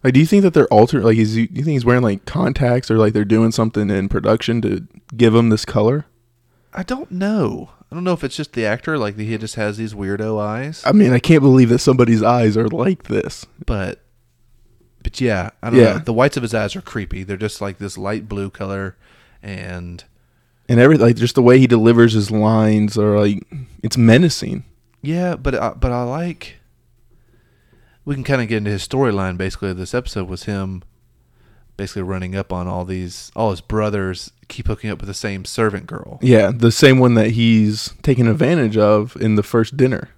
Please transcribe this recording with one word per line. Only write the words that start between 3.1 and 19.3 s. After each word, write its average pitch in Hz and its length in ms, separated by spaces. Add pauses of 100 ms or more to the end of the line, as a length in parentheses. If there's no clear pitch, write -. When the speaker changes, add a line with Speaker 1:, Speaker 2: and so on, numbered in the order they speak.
Speaker 1:
they're 107 120
doing 110 280
something 107 380
in 98 180
production 110 540
to 98 240 (300)
give 113 180
him 117 160
this 107 140
color? 123 420 (680)
Speaker 2:
I 185 80
don't 262 300
know. 185 580 (220)
I - 20
don't 175 100
know 180 80
if 160 120
it's 135 120
just - 180
the 113 120
actor, 120 320
like, 104 180
he 107 220
just 107 180
has 104 200
these 110 180
weirdo 104 460
eyes. 120 440
Speaker 1:
I 135 80
mean, 120 200
I 120 80
can't 156 220
believe 131 260
that 120 120
somebody's 117 420
eyes 113 340
are 113 120
like 170 360
this. - 400 (220)
Speaker 2:
But, 98 340 (1040)
but - 180
yeah, 104 300 (120)
I 113 80
don't 127 80
Speaker 1:
Yeah. 113 160
Speaker 2:
know. - 40
The 120 140
whites 131 240
of 127 80
his 113 100
eyes 107 220
are 190 40
creepy. 95 420
They're 98 140
just, 104 240
like, 98 180
this 98 200
light 104 300
blue 98 220
color, 98 460 (460)